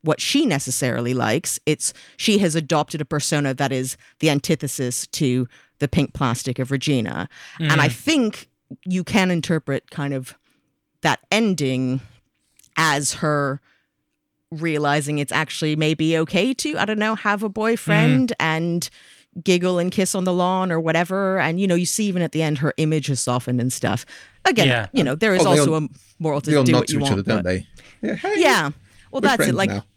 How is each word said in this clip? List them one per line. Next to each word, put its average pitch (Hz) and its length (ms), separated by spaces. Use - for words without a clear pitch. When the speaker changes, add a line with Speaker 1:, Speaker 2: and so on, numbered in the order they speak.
Speaker 1:
what 151 180
she 294 260
necessarily 123 680
likes. 120 520
It's, - 260
she 214 220
has 175 160
adopted 151 460
a 151 40
persona 143 500
that 135 180
is 131 240
the 156 100
antithesis 143 760
to 127 400
the 147 100
pink - 260
plastic 123 440
of 131 120
Regina. 127 580
And 160 220
I 143 80
Speaker 2:
Mm. 123 40
Speaker 1:
think 247 560
you 185 180
can 185 260
interpret 160 600
kind 143 240
of 131 200
that 147 180
ending 131 680
as 147 380
her 143 460
realizing 151 680
it's 143 140
actually 151 440
maybe 156 420
okay 185 360
to, 302 240
I - 60
don't 214 140
know, 214 160
have 208 280
a 220 60
boyfriend 160 840
Speaker 2:
Mm. - 80
Speaker 1:
and 165 520
giggle 180 380
and 180 100
kiss 185 240
on 185 100
the 185 80
lawn 185 380
or 165 80
whatever. 180 640
And, 160 200
you 196 60
know, 180 80
you 175 120
see 214 200
even 180 160
at 160 100
the 156 100
end, 151 160
her 143 180
image 156 320
has 135 120
softened 123 400
and 127 120
stuff. - 340
Again, 220 240
Speaker 2:
Yeah. 117 240
Speaker 1:
you 269 100
know, 139 140
there 208 180
is 185 60
Speaker 3:
Oh, 233 40
they 156 140
Speaker 1:
also 151 160
Speaker 3:
all, 156 100
Speaker 1:
a - 40
moral 151 200
to 143 100
Speaker 3:
they 151 60
all 185 60
Speaker 1:
do - 100
Speaker 3:
nod 123 80
Speaker 1:
what - 80
Speaker 3:
to - 60
Speaker 1:
you 143 60
Speaker 3:
each - 20
Speaker 1:
want, 139 120
Speaker 3:
other, 98 80
don't 113 160
Speaker 1:
but 92 60
Speaker 3:
they? 90 220
Yeah, 214 120
hey, 392 220
Speaker 1:
Yeah. 339 260
Well, 269 100
Speaker 3:
we're - 20
Speaker 1:
that's 277 120
it. - 20
Speaker 3:
friends 131 100
Speaker 1:
Like, 196 140
Speaker 3:
now. 101 140